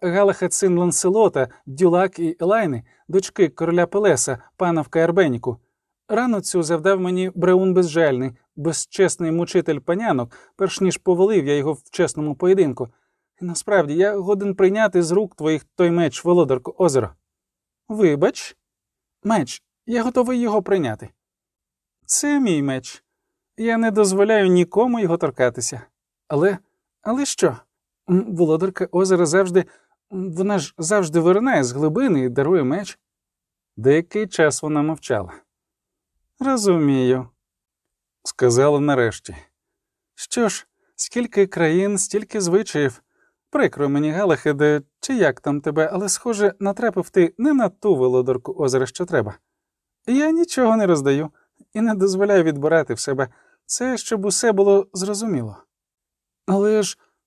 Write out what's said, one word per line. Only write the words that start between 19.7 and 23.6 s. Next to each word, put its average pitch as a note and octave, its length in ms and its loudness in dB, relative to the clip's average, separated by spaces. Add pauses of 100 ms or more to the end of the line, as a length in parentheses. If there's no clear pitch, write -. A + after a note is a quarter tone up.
я A#3 160 -2
готовий B3 380 0
його G#3+ 220 0
прийняти». C3+ 460 -2 (1000)
«Це D4 340 0
мій F3 220 0
меч. C3 420 -8 (520)
Я A3+ 220 -2